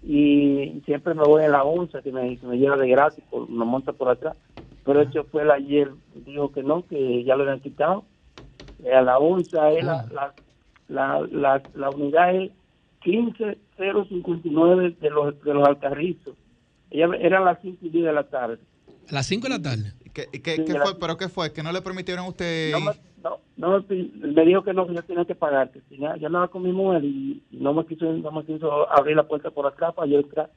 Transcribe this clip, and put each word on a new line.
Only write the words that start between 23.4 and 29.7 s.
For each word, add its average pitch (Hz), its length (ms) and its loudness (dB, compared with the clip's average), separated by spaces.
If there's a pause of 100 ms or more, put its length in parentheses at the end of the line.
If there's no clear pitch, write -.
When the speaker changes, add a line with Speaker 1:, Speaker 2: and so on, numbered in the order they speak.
Speaker 1:
no 170 220 -2
me 190 40 -2
pi-, 185 340 -6
me 151 280 2
dijo 180 180 6
que 190 100 -4
no, 185 140 0
que 175 80 -8
yo 170 80 -6
tenía 175 220 -4
que 175 100 -6
pagar, 139 360 0
que 127 120 -20
tenía, 143 340 -10
yo 151 100 -10
andaba 180 220 -2
con 185 140 -10
mi 185 100 -2
mujer 185 320 0
y, 139 460 -6
y - 80 -20
no 139 160 -2
me 160 120 0
quiso, 165 260 -6
no 160 200 -6
me 156 120 -8
quiso 151 460 -2
abrir 151 260 2
la 151 120 4
puerta 151 220 -6
por 143 160 -6
atrás 165 280 -4